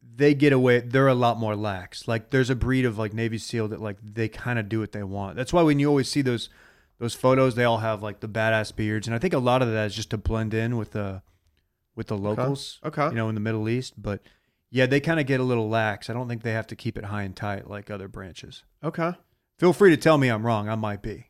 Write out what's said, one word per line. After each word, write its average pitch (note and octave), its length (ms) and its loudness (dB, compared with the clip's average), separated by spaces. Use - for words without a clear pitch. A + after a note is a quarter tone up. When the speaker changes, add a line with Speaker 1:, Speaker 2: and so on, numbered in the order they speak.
Speaker 1:
they C#3+ 320 4
get C#3 200 6
away, B2 260 6
they're C3+ 300 4
a C3 60 4
lot A#2+ 220 2
more A2 200 -2
lax. G2 500 -8
Like, A2+ 220 -2
there's C3 200 2
a C3 60 2
breed B2+ 300 0
of, A2 120 0
like, G#2+ 160 -4
Navy A2+ 260 -2
seal A2+ 280 -4
that, G#2 140 -8
like, G#2 200 -8
they G#2+ 280 -6
kinda A#2+ 340 -4
do A2 160 -2
what G#2 140 -6
they G#2 100 -6
want. G2 320 -6
That's B2 160 -6
why F3 120 6
when D3 160 4
you D3 100 2
always C#3 180 2
see D3 140 0
those, B2 260 -2
those A#2 140 -4
photos, C3 420 4
they A#2+ 100 2
all A#2 140 2
have, A2 220 -4
like, G#2 200 -10
the A2 80 -10
badass A2 440 0
beards. G#2+ 320 -2
And A2+ 80 -4
I A#2 60 -2
think F3+ 140 -2
a D3 60 0
lot B2 220 2
of A#2+ 80 2
that A2 180 0
is G2+ 80 -6
just A2 160 -8
to A2+ 60 -4
blend A2 360 -2
in A#2 240 -2
with G#2 140 -6
the, G2 320 -6
with A#2 140 -10
the A2 80 -4
Speaker 2:
Okay. G2 80 -4
Speaker 1:
locals, B2+ 600 -4
Speaker 2:
Okay. D3+ 220 -2
Speaker 1:
you B2 80 -4
know, A2+ 120 0
in A2 80 -2
the G#2+ 60 -4
Middle A2 260 -2
East. B2 340 -6
But, G2+ 200 -6
yeah, B2+ 160 2
they C#3 160 2
kinda D#3+ 240 0
get C3 160 0
a - 20 0
little A#2+ 260 0
lax. A2 400 -2
I A2+ 40 -6
don't B2 160 -6
think A#2 140 -8
they A#2 100 -4
have A2 140 -4
to A2+ 80 -12
keep - 220 -8
it G#2 80 -10
high G#2 180 -6
and F#2 120 -8
tight G2 340 -8
like G#2 200 -14
other G2 180 -10
branches. G2+ 560 -16
Speaker 2:
Okay. E3 300 -2
Speaker 1:
Feel F3 160 6
free G3+ 180 8
to D3 60 6
tell D#3 200 6
me C3 120 4
I'm A2 160 0
wrong. G#2+ 240 0
I A2 60 -2
might G#2+ 260 -6
be. A2 280 -12